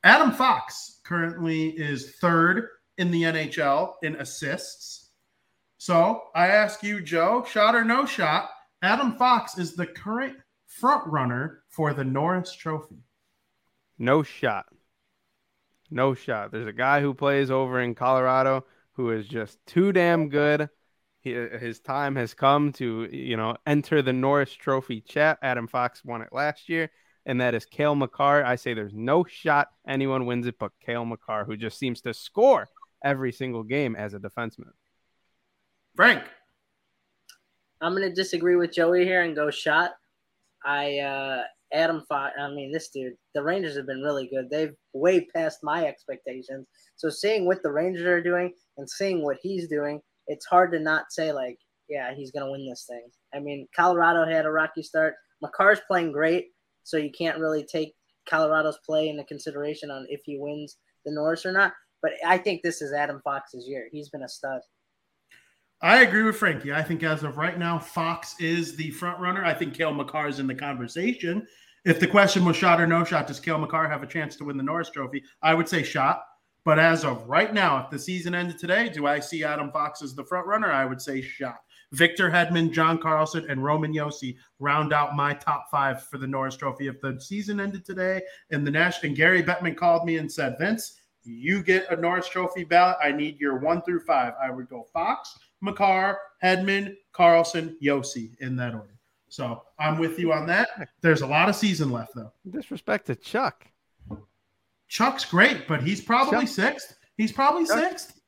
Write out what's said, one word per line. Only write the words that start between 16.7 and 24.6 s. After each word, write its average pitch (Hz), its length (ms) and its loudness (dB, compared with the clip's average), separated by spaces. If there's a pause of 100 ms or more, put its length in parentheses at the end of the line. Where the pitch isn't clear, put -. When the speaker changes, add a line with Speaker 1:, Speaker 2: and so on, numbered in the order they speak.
Speaker 2:
guy 131 280 2
who 143 120 0
plays 139 380 2
over 131 300 0
in 120 140 -2
Colorado 131 720 2 (280)
who 120 180 -2
is 110 160 -4
just 113 380 -10
too 190 260 2
damn 170 380 4
good. 147 400 2 (500)
He, 131 120 -8
his 117 480 -8
time 139 380 -4
has 117 160 -4
come 143 400 4
to, 113 360 -6
you 127 280 -6
know, 113 180 -2 (100)
enter 147 360 0
the 131 100 0
Norris 135 400 2
Trophy 131 480 -4